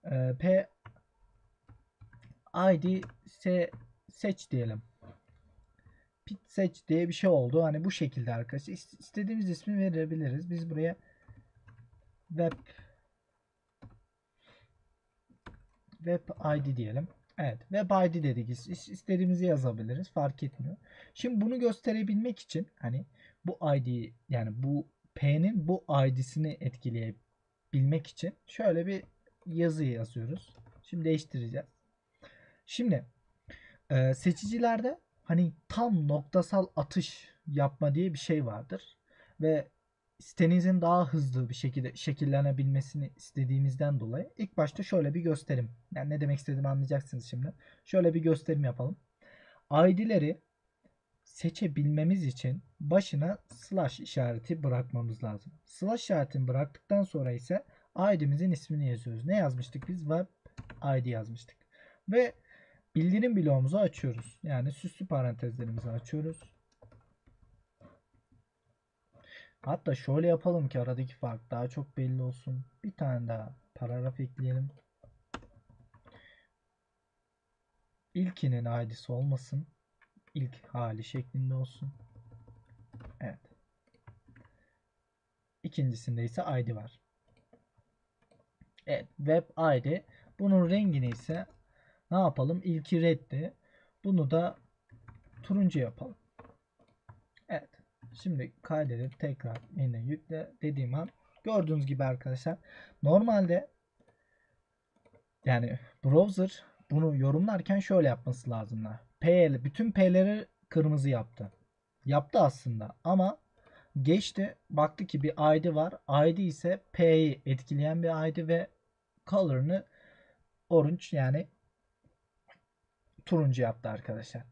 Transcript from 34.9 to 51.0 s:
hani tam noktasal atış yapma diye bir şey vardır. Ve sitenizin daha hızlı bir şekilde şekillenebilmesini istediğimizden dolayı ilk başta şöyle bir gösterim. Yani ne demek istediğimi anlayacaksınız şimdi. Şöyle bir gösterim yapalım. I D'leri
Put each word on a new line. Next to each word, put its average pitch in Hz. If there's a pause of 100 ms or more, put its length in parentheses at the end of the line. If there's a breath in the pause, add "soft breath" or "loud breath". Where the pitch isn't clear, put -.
hani 165 (160)
tam 202
noktasal 180 (100)
atış - (180)
yapma 139
diye 175
bir 143
şey 151
vardır. - (420 soft breath)
Ve 156 (520)
sitenizin 175
daha 175
hızlı 131
bir 123
şekilde 127
şekillenebilmesini 139
istediğimizden 135
dolayı 117
ilk 208
başta -
şöyle 156
bir 175
gösterim. 143 (240)
Yani 143
ne 147
demek 143
istediğimi 139
anlayacaksınız 135
şimdi. 131 (320 soft breath)
Şöyle 175
bir 165
gösterim 156
yapalım. 127 (760 loud breath)
I 175
D'leri 196 (840)